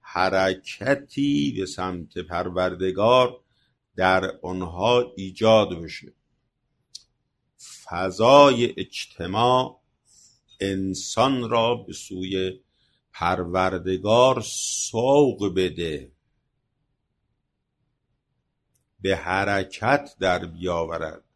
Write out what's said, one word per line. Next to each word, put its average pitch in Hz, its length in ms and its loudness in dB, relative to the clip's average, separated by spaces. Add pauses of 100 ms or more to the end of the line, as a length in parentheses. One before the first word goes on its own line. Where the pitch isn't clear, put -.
حرکتی 113 1600 -2
به 95 80 -6
سمت 92 520 -10
پروردگار 92 1200 0 (560)
در 92 460 2
آنها 92 760 0
ایجاد 95 680 2
بشه. - 300 -16 (1700)
فضای 117 920 4
اجتماع 113 1040 -2 (800)
انسان 98 920 -4
را 117 240 0
به - 180 -12
سوی 92 680 -6 (520)
پروردگار 92 1300 0
سوق 117 1080 0
بده، 82 560 -4 (3000)
به 95 160 2
حرکت 98 1040 -2
در 90 240 0
بیاورد. 82 800 -6 (120)